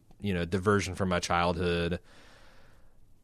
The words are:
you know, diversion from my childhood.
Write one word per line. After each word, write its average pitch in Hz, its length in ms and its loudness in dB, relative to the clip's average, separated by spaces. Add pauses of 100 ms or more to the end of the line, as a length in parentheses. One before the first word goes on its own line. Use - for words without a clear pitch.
(220)
you 101 120 -2
know, 87 120 0
diversion 92 500 0
from 95 140 -2
my 87 100 2
childhood. 87 800 0 (1200)